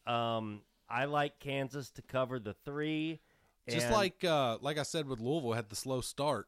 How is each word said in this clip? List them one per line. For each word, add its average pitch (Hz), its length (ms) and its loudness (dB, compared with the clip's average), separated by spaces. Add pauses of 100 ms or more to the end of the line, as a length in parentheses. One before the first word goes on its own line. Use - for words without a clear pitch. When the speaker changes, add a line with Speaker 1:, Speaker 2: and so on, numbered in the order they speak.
Speaker 1:
Um, 113 560 0 (260)
I 123 180 0
like 147 340 0
Kansas 135 520 -4
to - 120 -16
cover 131 360 0
the 104 140 -6
three. 156 680 -4 (480)
Speaker 2:
Just 120 200 0
Speaker 1:
And 220 80 6
Speaker 2:
like, 196 280 2
uh, 139 380 4
like 147 160 -2
I 151 60 0
said 151 240 -2
with 131 120 -4
Louisville 123 340 0
had 110 160 -2
the 107 60 -10
slow 131 260 -2
start, 139 460 0